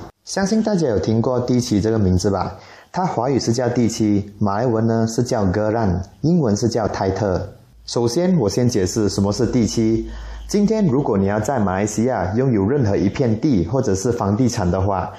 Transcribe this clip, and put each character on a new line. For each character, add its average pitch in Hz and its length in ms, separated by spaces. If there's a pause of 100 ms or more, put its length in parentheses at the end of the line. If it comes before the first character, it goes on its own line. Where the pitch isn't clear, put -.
(240)
相 196 200
信 220 160
大 214 140
家 165 140
有 104 100
听 113 240
过 127 160
地 123 220
契 107 200
这 110 120
个 113 60
名 92 200
字 104 100
吧？ 92 280 (340)
它 180 160
华 127 240
语 123 80
是 117 140
叫 123 160
地 117 200
契， 101 500
马 101 180
来 120 100
文 110 180
呢 113 220
是 113 160
叫 120 220
geran， 104 560 (220)
英 165 180
文 107 160
是 120 120
叫 104 200
title。 95 520 (440)
首 120 240
先 175 320
我 104 80
先 123 200
解 104 160
释 104 240
什 98 140
么 98 80
是 110 160
地 117 180
契。 113 440 (400)
今 208 180
天 214 200
如 139 160
果 110 160
你 98 80
要 101 120
在 127 200
马 95 160
来 98 100
西 107 200
亚 101 300
拥 131 180
有 98 140
任 135 200
何 101 100
一 90 120
片 113 320
地 110 260
或 131 160
者 98 120
是 120 160
房 104 260
地 123 120
产 98 200
的 95 120
话， 95 380